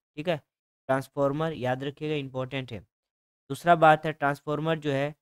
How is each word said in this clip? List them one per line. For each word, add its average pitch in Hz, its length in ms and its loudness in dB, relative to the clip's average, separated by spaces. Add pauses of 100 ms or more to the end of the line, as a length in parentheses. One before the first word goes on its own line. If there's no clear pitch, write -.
(160)
ठीक 151 120 -8
है। 165 80 0
ट्रांसफार्मर 139 1160 -4
याद 131 320 -4
रखिएगा, 151 300 -6
इंपॉर्टेंट 131 580 -8
है। 98 80 -10
दूसरा - 960 -2
बात 156 300 6
है, 156 60 -2
ट्रांसफार्मर 151 680 -2
जो 147 140 -4
है 143 300 -2